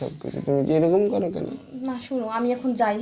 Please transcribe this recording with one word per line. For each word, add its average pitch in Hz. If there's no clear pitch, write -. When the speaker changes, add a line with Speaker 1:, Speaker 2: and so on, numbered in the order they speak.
Speaker 1:
সবকিছু। -
তুমি 139
যে 151
এরকম 170
করো 190
কেন? -
Speaker 2:
না, 254
শোনো, 254
আমি 240
এখন 254
যাই। 214